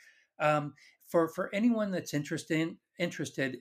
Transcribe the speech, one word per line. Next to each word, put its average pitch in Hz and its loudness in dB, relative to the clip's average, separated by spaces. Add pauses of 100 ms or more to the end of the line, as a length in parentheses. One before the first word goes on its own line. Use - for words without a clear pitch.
(380)
Um, 151 2 (320)
for, 165 4
for 185 -4
anyone 214 2
that's 175 -4
interested, 160 -2 (220)
interested 151 -4